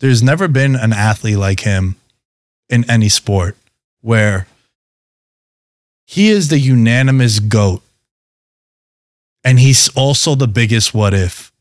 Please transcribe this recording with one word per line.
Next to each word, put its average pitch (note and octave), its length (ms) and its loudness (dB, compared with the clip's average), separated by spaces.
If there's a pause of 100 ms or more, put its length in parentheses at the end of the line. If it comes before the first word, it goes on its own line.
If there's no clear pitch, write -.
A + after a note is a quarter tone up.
there's B2+ 220 2
never E3 260 0
been C3+ 280 0
an A2+ 160 -2
athlete G#2+ 460 -2
like G2 220 -2
him F#2+ 360 -4 (720)
in A#2+ 220 0
any A2+ 180 2
sport G2 480 -2 (440)
where G#2+ 480 -2 (1600)
he G#3 260 0
is G3 180 0
the D3+ 100 0
unanimous B2+ 800 2
goat, G#2 440 0 (1600)
and B2+ 160 4
he's C3 300 4
also C#3 440 -2
the C3 140 0
biggest A2+ 440 -2
what G#2 220 0
if F#2+ 460 -4